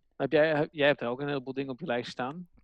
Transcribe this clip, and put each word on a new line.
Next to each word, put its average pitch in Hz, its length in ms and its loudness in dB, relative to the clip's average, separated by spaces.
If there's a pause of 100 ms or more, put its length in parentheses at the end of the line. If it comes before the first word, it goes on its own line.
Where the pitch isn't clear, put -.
(160)
heb 139 160 0
jij, 151 240 6
heb, 156 140 2
jij 143 160 2
hebt 143 140 4
er 120 80 -4
ook 123 120 -4
een 143 80 -4
heleboel 135 260 -4
dingen 135 160 -4
op 127 100 -10
je 185 60 -8
lijst 120 240 -2
staan. 151 380 -8 (160)